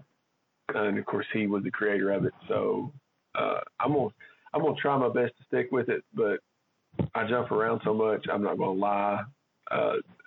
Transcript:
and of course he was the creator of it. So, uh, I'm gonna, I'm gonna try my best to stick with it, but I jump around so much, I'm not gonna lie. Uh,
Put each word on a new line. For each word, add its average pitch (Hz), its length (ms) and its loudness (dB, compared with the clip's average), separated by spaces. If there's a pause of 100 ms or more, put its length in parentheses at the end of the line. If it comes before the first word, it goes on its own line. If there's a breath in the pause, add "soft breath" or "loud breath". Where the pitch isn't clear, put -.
(680)
and 104 280 0
of 104 80 -4
course 101 280 -2
he 107 140 0
was 98 160 0
the 95 80 -4
creator 101 400 0
of 95 140 2
it. 92 80 -2 (140)
So, 104 460 -2 (420)
uh, - 240 -2 (220)
I'm 131 100 2
gonna, 127 180 2 (440 loud breath)
I'm 156 80 0
gonna 147 200 2
try 139 160 2
my 123 120 2
best 120 300 0
to - 80 -20
stick 123 260 0
with 120 160 0
it, 104 140 -2 (100)
but 101 260 0 (760)
I 113 120 0
jump 120 240 0
around 110 340 2
so 107 80 2
much, 107 380 2
I'm 101 120 0
not 92 140 0
gonna 92 140 0
lie. 101 520 0 (480)
Uh, - 220 0 (340)